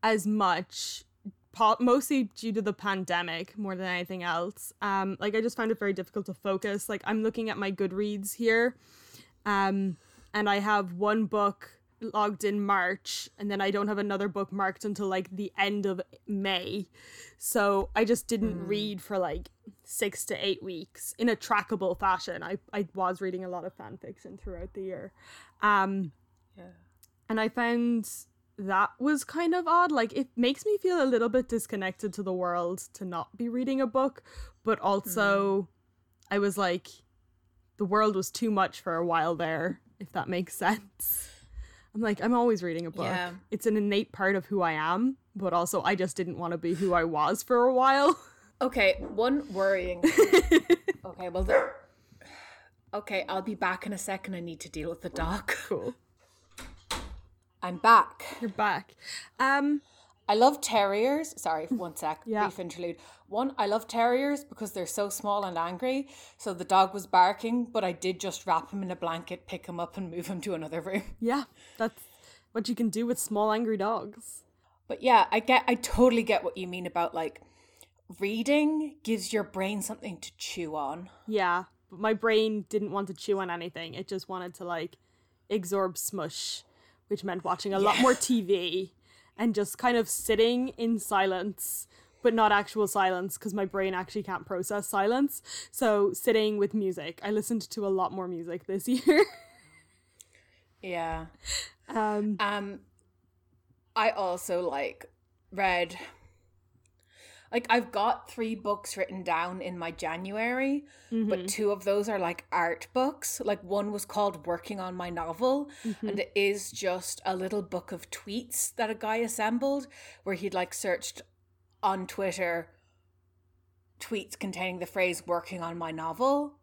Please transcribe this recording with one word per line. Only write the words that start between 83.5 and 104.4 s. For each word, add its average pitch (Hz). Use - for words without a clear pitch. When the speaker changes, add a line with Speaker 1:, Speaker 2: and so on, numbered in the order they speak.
Speaker 1:
It 185
just 190
wanted 180
to, 185
like, 170
absorb 190
smush, -
which 208
meant 185
watching 180
a 196
lot 208
Speaker 2:
Yeah. 240
Speaker 1:
more 254
T 247
V 180
and 220
just 202
kind 240
of 226
sitting 233
in 226
silence, 190
but 233
not 220
actual 208
silence 185
'cause 202
my 202
brain 190
actually 185
can't 185
process 196
silence. 233
So 208
sitting 214
with 202
music. 180
I 202
listened 214
to 202
a -
lot 185
more 185
music 170
this 190
<laughs> -
year. 370
Speaker 2:
Yeah. 165
Speaker 1:
Um, 214
Speaker 2:
Um, 202
I 220
also, 180